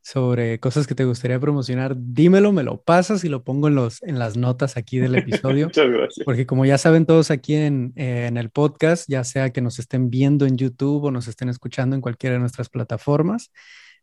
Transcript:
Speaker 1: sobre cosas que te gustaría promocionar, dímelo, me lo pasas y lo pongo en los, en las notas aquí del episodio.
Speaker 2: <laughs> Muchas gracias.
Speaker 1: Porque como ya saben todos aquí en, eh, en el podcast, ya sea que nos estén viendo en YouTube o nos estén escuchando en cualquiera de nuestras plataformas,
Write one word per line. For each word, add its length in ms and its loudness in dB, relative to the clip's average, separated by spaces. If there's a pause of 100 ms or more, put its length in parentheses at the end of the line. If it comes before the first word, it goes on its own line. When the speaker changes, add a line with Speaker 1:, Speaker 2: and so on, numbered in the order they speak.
Speaker 1:
sobre 600 -2
cosas 260 0
que 80 -4
te 100 0
gustaría 360 -2
promocionar, 560 -2
dímelo, 560 4
me 100 2
lo 200 -6
pasas 420 2
y 40 -2
lo 140 -6
pongo 260 0
en 60 4
los, 280 -2
en 160 -6
las 180 -4
notas 400 -2
aquí 220 -6
del 180 2
episodio. 500 0
Speaker 2:
<laughs> 0 -
Muchas 220 2
gracias. 360 -2
Speaker 1:
Porque 220 -2
como 200 2
ya 120 4
saben 280 6
todos 240 4
aquí 240 -2
en, 420 -2
eh, 320 -4
en 80 -4
el 140 -6
podcast, 580 0
ya 160 -2
sea 260 -2
que 100 -4
nos 180 -4
estén 320 -2
viendo 360 2
en 100 2
YouTube 480 -2
o 60 0
nos 180 -6
estén 200 -8
escuchando 480 -4
en 60 -4
cualquiera 320 -4
de 60 -2
nuestras 280 -6
plataformas, 840 -2 (520)